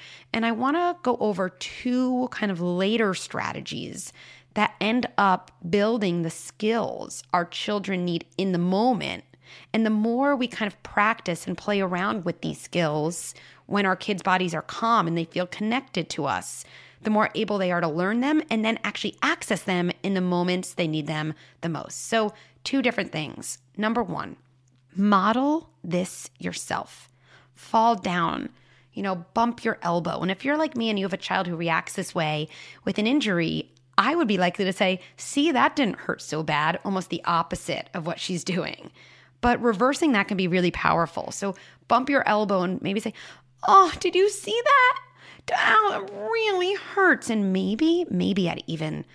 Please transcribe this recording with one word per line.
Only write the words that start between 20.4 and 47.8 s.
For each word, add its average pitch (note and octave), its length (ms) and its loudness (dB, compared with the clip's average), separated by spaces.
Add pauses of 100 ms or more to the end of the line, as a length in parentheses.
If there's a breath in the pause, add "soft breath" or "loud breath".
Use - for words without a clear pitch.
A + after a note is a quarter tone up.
they F3 140 -2
need D#3 180 -2
them D#3 300 -4 (260 loud breath)
the F3+ 80 -4
most. - 380 -8
So A3 260 0 (300 loud breath)
two C4+ 180 0
different A3 300 0
things. - 480 -8 (180)
Number A3 240 0
one, F3 360 -8 (580)
model G#3+ 720 2 (140)
this F3+ 560 -4
yourself. - 720 -8 (440 soft breath)
Fall A3+ 420 2
down, F3 540 -2 (440 soft breath)
you G3+ 100 -8
know, F#3 220 -4 (100)
bump A#3+ 280 0
your A3+ 200 -2
elbow. E3+ 380 0
And F3+ 100 0
if F#3+ 120 -6
you're C#4+ 140 0
like D#4 180 0
me A3+ 140 0
and G#3+ 80 0
you F#3+ 80 0
have F#3 80 -4
a F#3+ 40 -2
child F#3 280 -2
who F3 100 -4
reacts E3 380 -2
this - 220 -6
way D3+ 320 -2 (380 loud breath)
with F#3+ 120 -2
an G#3+ 80 2
injury, F3 640 0 (280)
I B3 160 4
would E4+ 120 2
be G3+ 100 2
likely F3+ 280 0
to F#3 80 0
say, F#3+ 260 0 (160 loud breath)
"See, D4 360 0
that C#4 240 4
didn't A#3+ 240 0
hurt - 240 -6
so D#3 180 -4
bad," D#3 420 0
almost F#3+ 260 -4
the E3+ 160 -6
opposite E3+ 680 -2
of E3 140 -8
what F3 120 -6
she's - 240 -4
doing. - 460 -6 (500 loud breath)
But A#3+ 220 2
reversing B3 520 2
that G3+ 160 2
can G3+ 80 -2
be F#3 100 2
really F3+ 240 2
powerful. - 600 2
So G3 220 -4 (360 loud breath)
bump B3+ 200 4
your C#4 160 2
elbow G#3 360 2
and F3+ 200 -2
maybe G3+ 200 -2
say, A3 120 -6 (540 loud breath)
"Oh, F#4+ 320 10
did F4 160 0
you F#4+ 140 6
see G#4 340 -4
that? C5 360 6 (540 loud breath)
Ow, G#4 480 4
it F#4+ 120 -12
really G#4 600 0
hurts." - 540 2
And G#3 220 2
maybe, A3 580 2